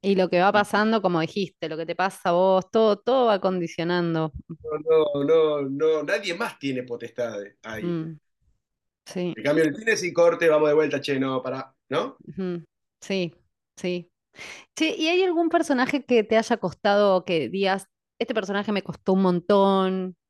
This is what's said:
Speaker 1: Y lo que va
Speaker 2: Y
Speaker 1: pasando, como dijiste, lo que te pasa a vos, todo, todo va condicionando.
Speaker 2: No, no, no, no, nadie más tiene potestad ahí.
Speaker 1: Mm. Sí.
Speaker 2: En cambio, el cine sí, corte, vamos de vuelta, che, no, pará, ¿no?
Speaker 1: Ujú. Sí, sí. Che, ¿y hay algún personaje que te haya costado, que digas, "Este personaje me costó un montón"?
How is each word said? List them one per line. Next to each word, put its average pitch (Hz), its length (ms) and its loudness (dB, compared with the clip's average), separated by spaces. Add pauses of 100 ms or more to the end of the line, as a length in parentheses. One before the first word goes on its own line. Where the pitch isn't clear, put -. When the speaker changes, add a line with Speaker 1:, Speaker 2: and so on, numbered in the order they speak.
Speaker 1:
Y 196 120 2
lo 180 140 2
que 175 120 2
va 196 100 6
Speaker 2:
Y - 0 -
Speaker 1:
pasando, 208 500 2
como 175 200 0
dijiste, 165 480 -6
lo 156 80 -8
que 165 80 -8
te 165 100 -8
pasa 185 340 -2
a - 40 2
vos, 185 380 2
todo, 220 280 4
todo 247 280 2
va 202 120 2
condicionando. 170 920 -2 (300)
Speaker 2:
No, 156 140 -8 (120)
no, 147 340 2
no, 151 460 2
no, 151 340 0
nadie 185 300 -4
más 214 260 -6
tiene 131 240 -6
potestad 120 560 -8 (240)
ahí. 160 380 -6
Speaker 1:
Mm. 160 180 -12 (840)
Sí. 180 300 -6
Speaker 2:
En - 80 -14
cambio, 156 220 2
el 147 100 -2
cine 220 220 -2
sí, 170 160 -6
corte, 170 360 4
vamos 151 200 4
de 147 60 4
vuelta, 143 260 0
che, 135 180 -2
no, 131 240 -2
pará, 127 320 -10 (140)
¿no? 202 380 -6
Speaker 1:
Ujú. 175 360 -8 (380)
Sí, 185 320 -4 (440)
sí. 180 340 -8 (640)
Che, 311 220 -2
¿y 311 120 -2
hay 359 140 2
algún 339 260 0
personaje 285 560 0
que 233 180 2
te 220 140 2
haya 226 200 0
costado, 196 680 2
que 156 240 -2
digas, 190 380 -2 (320)
"Este 233 160 -6
personaje 202 380 -4
me 196 100 -2
costó - 300 -4
un 190 100 4
montón"? 190 960 2 (120)